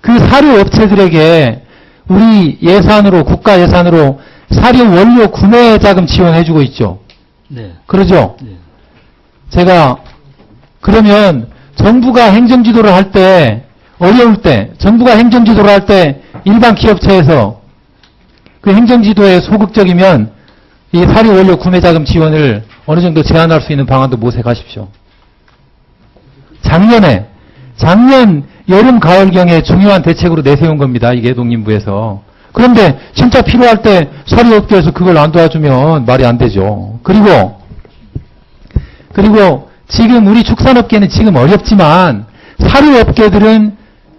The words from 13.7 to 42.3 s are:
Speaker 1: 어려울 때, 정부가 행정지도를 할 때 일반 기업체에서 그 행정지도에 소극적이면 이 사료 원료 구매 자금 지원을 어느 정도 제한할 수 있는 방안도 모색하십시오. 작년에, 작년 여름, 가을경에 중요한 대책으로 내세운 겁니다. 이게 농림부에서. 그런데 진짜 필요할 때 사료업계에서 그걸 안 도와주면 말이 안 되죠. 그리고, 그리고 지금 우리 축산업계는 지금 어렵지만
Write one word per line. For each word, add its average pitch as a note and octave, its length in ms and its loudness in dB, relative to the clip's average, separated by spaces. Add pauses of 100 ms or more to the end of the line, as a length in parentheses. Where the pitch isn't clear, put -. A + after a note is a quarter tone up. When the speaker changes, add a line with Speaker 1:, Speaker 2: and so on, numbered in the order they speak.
Speaker 1:
어려울 A3 420 2
때, B2 360 -2
정부가 A#3 400 0
행정지도를 A3 520 2
할 G3 160 2
때 F3 360 0 (240)
일반 A3 300 2
기업체에서 E3 840 0 (1000)
그 G3 120 0
행정지도에 G#3 680 2
소극적이면 F#3 880 -2 (640)
이 F3 100 0
사료 A3+ 320 2
원료 F#3 220 2
구매 F3+ 240 -2
자금 E3 240 0
지원을 D3+ 580 -2 (220)
어느 D#3+ 160 -4
정도 D#3+ 220 -2
제한할 D#3+ 380 0
수 - 120 -10
있는 C#3 120 -4
방안도 C3 320 -2
모색하십시오. A2+ 720 -8 (1700)
작년에, E3+ 640 0 (480)
작년 G#3+ 680 2 (260)
여름, A3+ 300 2
가을경에 F3+ 640 2
중요한 F#3+ 400 0
대책으로 E3 420 -2
내세운 D3 340 0
겁니다. B2 360 -4
이게 B2 200 -4
농림부에서. G#2+ 880 -6 (300)
그런데 A3 440 2 (160)
진짜 B3 280 0
필요할 A#3 400 0
때 F#3 280 0 (160)
사료업계에서 G#3+ 640 0
그걸 F3+ 260 0
안 D3+ 140 0
도와주면 D3+ 760 -2
말이 B2+ 200 0
안 A#2+ 120 0
되죠. G2+ 640 -4
그리고, F#3+ 560 0 (1500)
그리고 G3 560 0 (180)
지금 A3+ 400 0
우리 A#3 160 2
축산업계는 A3 640 -2
지금 G#3+ 260 -2
어렵지만 E3 920 0 (340)